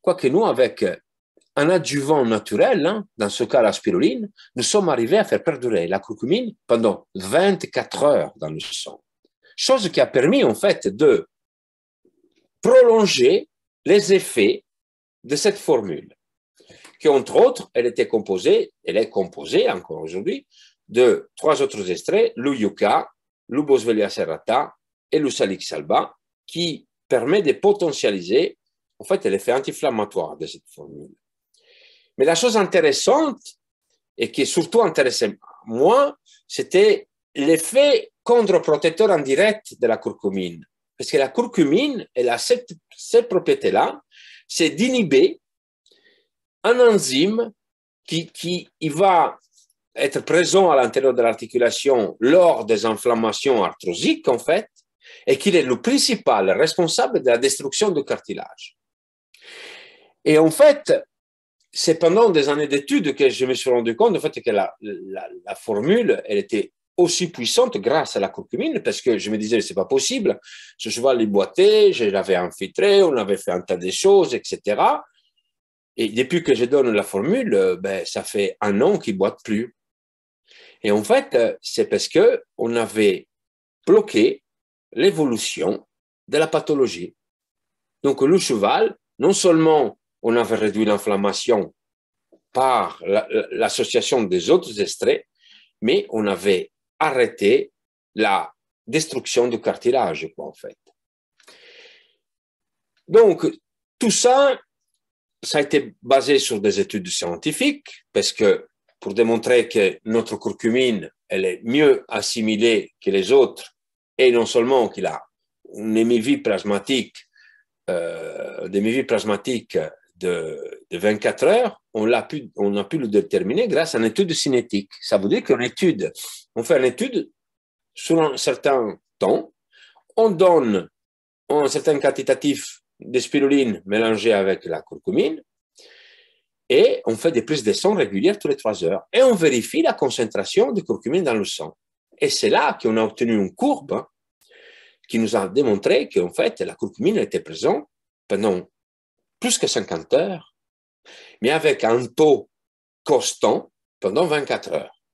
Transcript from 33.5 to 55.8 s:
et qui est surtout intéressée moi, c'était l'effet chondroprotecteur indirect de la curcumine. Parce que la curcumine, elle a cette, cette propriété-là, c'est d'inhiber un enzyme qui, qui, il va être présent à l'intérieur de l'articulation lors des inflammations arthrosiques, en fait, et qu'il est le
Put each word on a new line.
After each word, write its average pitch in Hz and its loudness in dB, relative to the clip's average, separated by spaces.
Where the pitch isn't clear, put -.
et - -4
qui 147 -2
est 127 2
surtout 202 0
intéressée 127 0
moi, 202 2
c'était - 2
l'effet 165 2
chondroprotecteur 190 2
indirect 165 0
de 120 0
la 110 2
curcumine. 95 -8
Parce - -10
que 156 -4
la 135 -2
curcumine, 226 -2
elle 123 -2
a 117 -2
cette, 247 -4
cette 233 -2
propriété-là, 160 0
c'est 156 -2
d'inhiber 196 2
un 240 2
enzyme 208 2
qui, 160 -6
qui, 175 -8
il 156 -4
va 170 2
être 139 -2
présent 170 2
à 147 4
l'intérieur 127 2
de 120 0
l'articulation 117 0
lors 143 4
des 107 0
inflammations 113 0
arthrosiques, 170 -4
en 123 0
fait, 175 -2
et 196 2
qu'il 190 0
est 151 4
le 127 -2